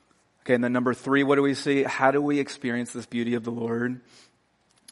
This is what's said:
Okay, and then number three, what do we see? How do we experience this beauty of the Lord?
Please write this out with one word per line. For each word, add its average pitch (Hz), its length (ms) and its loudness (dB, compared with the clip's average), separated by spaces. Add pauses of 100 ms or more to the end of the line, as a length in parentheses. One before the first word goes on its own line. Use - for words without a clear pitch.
(420)
Okay, 127 120 2
and 120 100 2
then 123 80 0
number 123 220 2
three, 139 300 2
what 143 100 4
do 139 80 4
we 139 100 2
see? 139 300 0
How 135 280 2
do 143 120 2
we 147 160 0
experience 123 540 -6
this 120 120 -10
beauty 120 300 -2
of 113 100 -2
the 117 60 -6
Lord? 117 500 -4 (920)